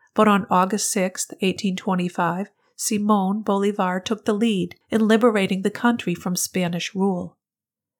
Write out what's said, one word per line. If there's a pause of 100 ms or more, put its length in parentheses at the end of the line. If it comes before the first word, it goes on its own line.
(140)
but
on
August
sixth,
eighteen
twenty-five, (300)
Simón
Bolívar
took
the
lead (120)
in
liberating
the
country
from
Spanish
rule. (600)